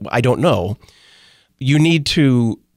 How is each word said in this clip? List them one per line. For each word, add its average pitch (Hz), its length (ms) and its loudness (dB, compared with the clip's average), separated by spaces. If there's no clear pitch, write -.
I 120 120 -2
don't 123 180 0
know. 101 380 -2
You 135 180 0
need 160 300 2
to 123 520 0